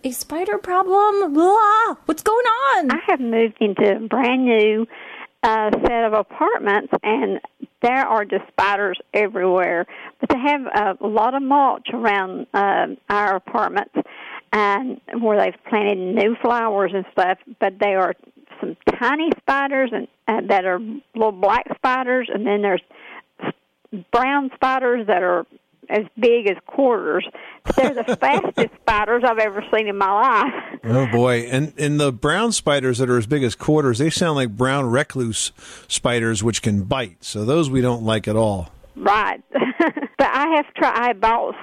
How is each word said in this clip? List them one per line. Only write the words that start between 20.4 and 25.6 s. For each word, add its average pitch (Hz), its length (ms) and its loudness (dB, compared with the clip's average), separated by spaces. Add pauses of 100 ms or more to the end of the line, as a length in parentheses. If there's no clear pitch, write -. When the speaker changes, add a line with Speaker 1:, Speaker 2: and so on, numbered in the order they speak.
Speaker 2:
that 196 160 2
are 180 160 0 (360)
little 220 180 2
black 196 420 0
spiders, 254 580 0
and 208 140 -2
then 208 140 2
there's 196 200 0 (1300)
brown 262 420 0
spiders 254 520 0
that 185 140 2
are 180 240 0 (440)